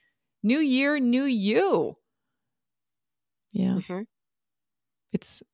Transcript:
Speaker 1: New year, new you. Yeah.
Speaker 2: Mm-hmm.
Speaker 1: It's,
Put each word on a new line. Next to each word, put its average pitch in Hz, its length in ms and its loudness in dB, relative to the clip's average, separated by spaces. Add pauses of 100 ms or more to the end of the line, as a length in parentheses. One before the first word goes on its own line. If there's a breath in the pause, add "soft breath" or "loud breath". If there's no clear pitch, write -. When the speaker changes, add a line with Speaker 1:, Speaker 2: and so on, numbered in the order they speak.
(420 soft breath)
Speaker 1:
New 233 160 2
year, 285 400 2
new 254 260 2
you. 240 720 0 (1600)
Yeah. 190 200 0
Speaker 2:
Mm-hmm. 185 280 -6 (1120)
Speaker 1:
It's, - 300 -8 (120)